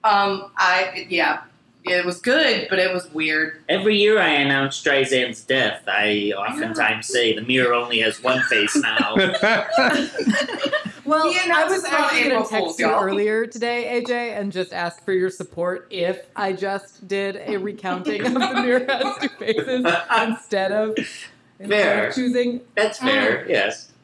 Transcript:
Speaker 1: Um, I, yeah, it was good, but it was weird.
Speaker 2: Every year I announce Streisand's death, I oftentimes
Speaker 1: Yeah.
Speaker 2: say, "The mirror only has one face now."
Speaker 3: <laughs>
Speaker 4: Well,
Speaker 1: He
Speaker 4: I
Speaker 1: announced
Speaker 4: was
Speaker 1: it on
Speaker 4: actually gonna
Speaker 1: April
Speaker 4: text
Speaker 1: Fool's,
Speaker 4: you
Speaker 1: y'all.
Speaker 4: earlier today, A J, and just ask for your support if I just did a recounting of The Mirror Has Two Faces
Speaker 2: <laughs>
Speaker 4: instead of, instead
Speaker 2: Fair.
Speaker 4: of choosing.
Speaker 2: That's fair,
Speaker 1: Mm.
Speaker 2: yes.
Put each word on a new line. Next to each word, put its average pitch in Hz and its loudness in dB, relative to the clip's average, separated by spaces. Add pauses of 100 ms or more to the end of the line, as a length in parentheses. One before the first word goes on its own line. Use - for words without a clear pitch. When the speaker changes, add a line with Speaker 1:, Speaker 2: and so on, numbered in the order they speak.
Speaker 1:
Um, 202 2
I, 185 0
yeah, 156 0 (440)
it 180 0
was 175 -4
good, 247 2
but 185 2
it 185 2
was 180 -6
weird. 156 -2
Speaker 2:
Every 196 2
year 208 6
I 170 4
announce 139 2
Streisand's 131 0
death, 123 0
I 104 0
oftentimes 110 -2
Speaker 1:
Yeah. - -6
Speaker 2:
say, 117 2
"The 107 -6
mirror 127 2
only 120 0
has 113 0
one 127 2
face 107 0
now." 120 0
Speaker 3:
<laughs> 208 2 (1000)
Speaker 4:
Well, 311 2
Speaker 1:
He 359 0
Speaker 4:
I 370 0
Speaker 1:
announced 339 2
Speaker 4:
was 370 -4
Speaker 1:
it - -4
on - 2
Speaker 4:
actually 294 2
gonna 269 2
Speaker 1:
April - 0
Speaker 4:
text 214 -2
Speaker 1:
Fool's, 165 -8
Speaker 4:
you 220 2
Speaker 1:
y'all. 208 2
Speaker 4:
earlier 208 0
today, 240 -4
A 240 -2
J, 240 -4
and 202 -6
just 185 -4
ask 175 -6
for 202 -2
your 185 2
support 180 -6
if 180 -4
I 196 -2
just 196 -6
did 196 -4
a 208 -4
recounting 190 -4
of 247 2
The 254 0
Mirror 247 0
Has - -2
Two 285 -4 (100)
Faces 247 -2 (220)
Speaker 2:
<laughs> 226 2
Speaker 4:
instead 202 -2
of, 220 0
instead - -12
Speaker 2:
Fair. 208 2
Speaker 4:
of - -6
choosing. 247 0 (140)
Speaker 2:
That's 208 0
fair, - 2
Speaker 1:
Mm. - -10
Speaker 2:
yes. 107 0 (140)